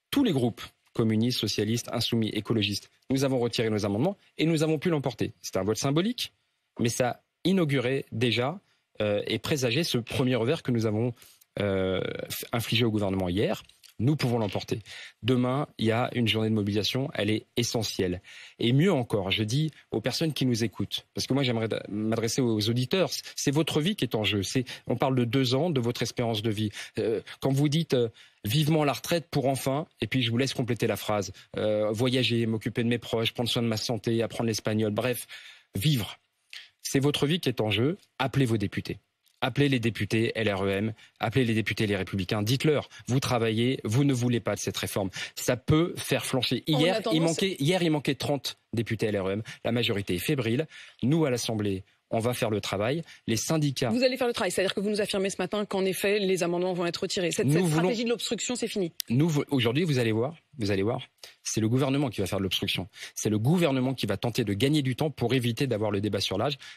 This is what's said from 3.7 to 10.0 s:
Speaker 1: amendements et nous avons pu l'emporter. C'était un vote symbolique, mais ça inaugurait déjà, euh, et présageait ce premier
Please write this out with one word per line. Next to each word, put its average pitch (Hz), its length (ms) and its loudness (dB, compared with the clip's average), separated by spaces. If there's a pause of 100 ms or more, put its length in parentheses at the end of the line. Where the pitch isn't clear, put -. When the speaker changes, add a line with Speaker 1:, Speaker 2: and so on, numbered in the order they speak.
Speaker 1:
amendements 117 320 0 (220)
et 156 60 2
nous 160 180 4
avons 156 160 0
pu 185 100 0
l'emporter. 139 520 -2
C'était - 180 -4
un 92 40 0
vote 110 140 0
symbolique, 165 560 0 (460)
mais 117 100 2
ça 123 320 0 (220)
inaugurait 139 680 2
déjà, 120 480 0 (420)
euh, 104 260 2
et 113 100 -2
présageait 131 460 0
ce 123 160 0
premier 127 360 0